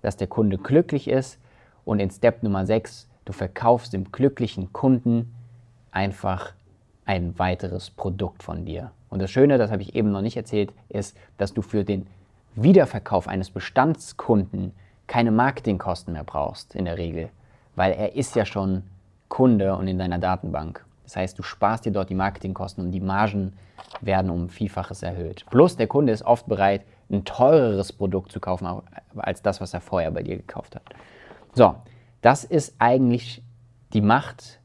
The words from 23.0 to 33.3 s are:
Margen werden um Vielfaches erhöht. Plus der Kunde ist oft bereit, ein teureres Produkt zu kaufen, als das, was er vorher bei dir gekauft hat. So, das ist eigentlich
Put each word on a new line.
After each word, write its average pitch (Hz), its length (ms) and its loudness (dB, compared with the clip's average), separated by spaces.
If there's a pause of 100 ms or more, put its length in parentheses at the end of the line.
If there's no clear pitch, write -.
Margen 98 540 -2 (460)
werden 95 300 0
um 87 180 -2
Vielfaches 90 540 -8
erhöht. 87 480 -8
Plus 151 260 6
der 113 100 0
Kunde 143 260 2
ist 107 100 -2
oft - 240 2
bereit, 98 360 2 (300)
ein 98 120 -2
teureres 123 680 4
Produkt 95 400 -4
zu 98 80 -10
kaufen, 92 260 -6 (500)
als 101 260 -6
das, 98 180 0
was 90 140 -10
er 90 60 -6
vorher 82 300 -2
bei 82 120 -6
dir - 140 -6
gekauft - 380 -14
hat. - 80 -16 (720)
So, 110 200 6 (480)
das 127 220 4
ist 151 340 -2
eigentlich 123 640 2 (500)